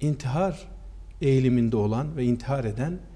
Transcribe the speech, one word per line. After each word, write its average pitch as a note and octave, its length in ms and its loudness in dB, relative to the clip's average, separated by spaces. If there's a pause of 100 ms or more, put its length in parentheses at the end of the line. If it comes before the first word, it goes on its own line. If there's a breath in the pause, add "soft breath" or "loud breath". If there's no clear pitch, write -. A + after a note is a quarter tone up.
intihar D3+ 680 -2 (520)
eğiliminde B2 560 4
olan A#2 400 0
ve B2+ 80 -2
intihar B2 400 0
eden C3 340 -2 (180 soft breath)